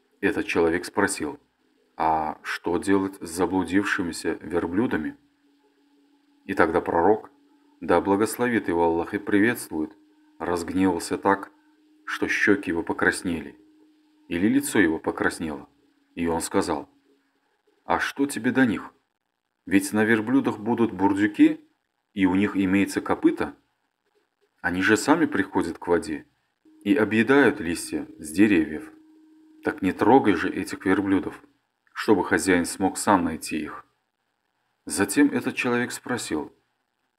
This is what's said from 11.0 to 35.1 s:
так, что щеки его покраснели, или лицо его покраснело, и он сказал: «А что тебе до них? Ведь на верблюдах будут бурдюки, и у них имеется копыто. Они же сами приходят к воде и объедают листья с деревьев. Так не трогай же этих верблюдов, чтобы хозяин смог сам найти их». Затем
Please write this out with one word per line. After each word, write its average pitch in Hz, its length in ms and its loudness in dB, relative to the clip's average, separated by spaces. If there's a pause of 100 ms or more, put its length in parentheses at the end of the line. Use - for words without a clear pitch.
так, - 340 0 (540)
что - 200 -4
щеки - 440 0
его 82 120 -4
покраснели, 85 800 -4 (680)
или 87 200 0
лицо 139 300 0
его 80 200 4
покраснело, 78 720 -6 (460)
и 85 120 -4
он 82 140 -2
сказал: 82 480 -2 (960)
«А - 160 0
что - 240 -4
тебе 123 280 -2
до 131 120 4
них? 104 300 -4 (720)
Ведь 95 260 2
на 107 140 2
верблюдах 113 520 2
будут 110 360 0
бурдюки, 101 640 2 (540)
и 98 100 2
у 90 100 4
них 98 220 0
имеется 98 460 2
копыто. - 520 0 (1080)
Они 90 180 -4
же 104 160 2
сами 151 300 2
приходят 92 500 -2
к - 100 -16
воде 78 400 -2 (560)
и 101 140 2
объедают 113 640 4
листья 80 480 -6 (100)
с 78 120 -12
деревьев. 80 600 2 (720)
Так - 180 -6
не 92 100 0
трогай 110 420 4
же 87 140 -4
этих - 380 -8
верблюдов, 98 560 0 (500)
чтобы 95 320 2
хозяин 90 400 2
смог 92 320 -4
сам 95 280 2
найти 80 340 -6
их». 76 260 -12 (1000)
Затем 135 440 2